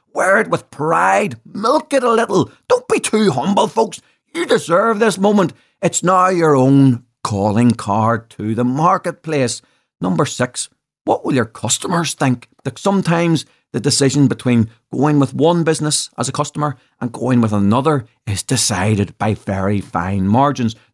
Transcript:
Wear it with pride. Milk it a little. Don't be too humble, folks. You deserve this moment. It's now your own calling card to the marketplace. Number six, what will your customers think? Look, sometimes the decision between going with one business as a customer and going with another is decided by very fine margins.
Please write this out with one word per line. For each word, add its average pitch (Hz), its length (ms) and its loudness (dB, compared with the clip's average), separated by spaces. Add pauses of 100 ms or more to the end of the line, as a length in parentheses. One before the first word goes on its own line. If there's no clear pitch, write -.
(120)
Wear 190 280 2
it 196 100 -4
with - 200 -4
pride. 170 760 0
Milk 226 500 -2
it 262 80 2
a 240 80 0
little. 220 400 0 (180)
Don't 494 200 0
be 440 100 2
too 214 320 0
humble, 185 380 0
folks. 220 320 -4 (340)
You 330 120 -4
deserve 214 520 0
this 214 180 0
moment. 196 360 2 (280)
It's - 220 -2
now 185 260 4
your 165 280 2
own 135 480 4 (180)
calling 107 500 2
card 110 580 -2
to 107 240 -6
the 120 100 -2
marketplace. 156 960 -2 (380)
Number 170 260 0
six, - 420 -6 (360)
what - 200 -2
will - 100 -2
your 120 100 2
customers - 680 -4
think? 127 340 -2 (160)
Look, - 140 -8
sometimes 170 640 0 (280)
the 127 80 -4
decision 135 480 2
between 113 420 0 (220)
going 147 260 2
with 135 160 0
one 165 300 2
business 156 520 -2
as - 120 -4
a 135 40 -8
customer 147 440 -6 (240)
and 120 120 -6
going 123 280 0
with 107 120 2
another 117 540 2 (200)
is 101 160 -6
decided 104 760 -2
by 107 160 -2
very 98 460 -4
fine 92 460 -4
margins. 127 500 0 (180)